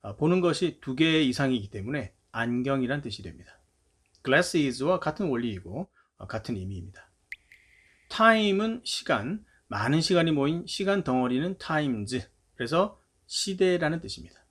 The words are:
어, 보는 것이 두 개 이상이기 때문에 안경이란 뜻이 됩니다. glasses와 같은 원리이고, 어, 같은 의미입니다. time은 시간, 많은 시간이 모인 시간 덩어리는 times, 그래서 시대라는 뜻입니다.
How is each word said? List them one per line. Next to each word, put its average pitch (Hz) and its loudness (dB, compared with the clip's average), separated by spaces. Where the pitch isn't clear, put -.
어, 101 -12
보는 175 4
것이 170 0
두 131 -6
개 160 4
이상이기 127 0
때문에 110 -8
안경이란 127 0
뜻이 107 -10
됩니다. - -16
glasses와 147 2
같은 190 -4
원리이고, 117 -4
어, 101 -16
같은 113 -8
의미입니다. 92 -10
time은 220 4
시간, 143 -2
많은 117 0
시간이 165 2
모인 151 0
시간 196 -2
덩어리는 127 0
times, 123 -2
그래서 165 0
시대라는 180 0
뜻입니다. - -14